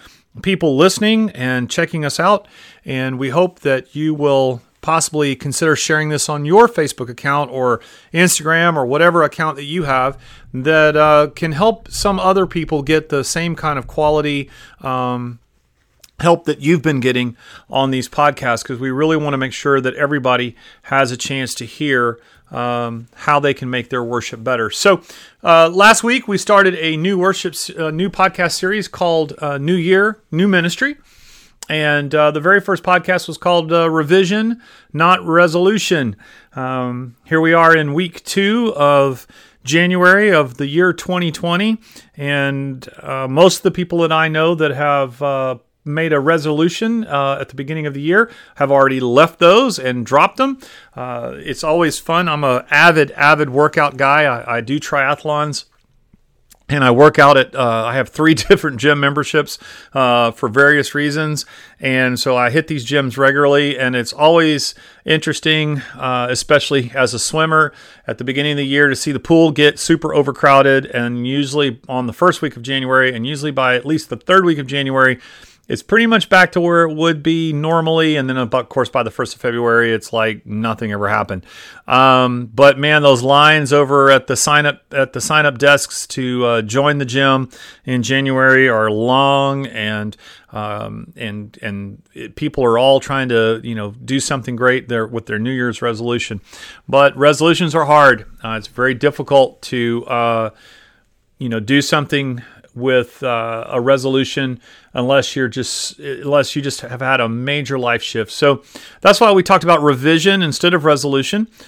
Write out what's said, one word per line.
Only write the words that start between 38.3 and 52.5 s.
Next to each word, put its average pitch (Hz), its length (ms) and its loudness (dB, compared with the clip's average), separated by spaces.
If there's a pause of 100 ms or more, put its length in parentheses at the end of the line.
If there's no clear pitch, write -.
of 143 500 2 (380)
January 180 680 4
of 139 260 0
the 143 100 -6
year 170 260 0
twenty 175 380 -4
twenty, 190 480 -2 (360)
and, 139 720 -6 (140)
uh, 135 260 -8
most 160 300 4
of - 60 -14
the 190 80 2
people 175 280 -4
that 165 120 2
I 160 160 2
know 160 260 0
that 156 200 0
have, 139 500 -2
uh, 135 320 -2 (280)
made 156 300 -2
a 143 60 2
resolution, 165 880 0
uh, 139 340 -2
at 139 80 -12
the - 60 -20
beginning 151 320 -8
of 139 80 -8
the 139 60 -10
year 190 280 2 (280)
have 139 120 0
already 135 300 4
left 127 400 2
those 208 400 4
and 123 260 -4
dropped 147 320 2
them. 262 220 -2 (360)
Uh, 123 420 -10
it's - 260 -10
always 160 340 0
fun. 170 320 -2
I'm 147 140 -4
a 127 260 0